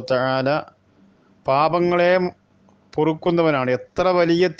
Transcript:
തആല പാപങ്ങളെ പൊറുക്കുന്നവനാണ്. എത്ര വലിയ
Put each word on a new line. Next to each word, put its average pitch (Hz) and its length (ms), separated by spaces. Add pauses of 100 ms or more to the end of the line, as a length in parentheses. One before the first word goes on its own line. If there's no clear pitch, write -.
(120)
തആല 131 500 (840)
പാപങ്ങളെ 175 840 (640)
പൊറുക്കുന്നവനാണ്. 156 760
എത്ര 127 360
വലിയ 175 420 (100)